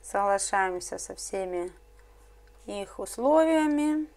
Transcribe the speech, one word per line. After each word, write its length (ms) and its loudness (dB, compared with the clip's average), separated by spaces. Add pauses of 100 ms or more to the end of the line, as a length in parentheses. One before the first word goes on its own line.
Соглашаемся 960 0
со 180 -10
всеми 560 -6 (920)
их 320 -8
условиями 1200 2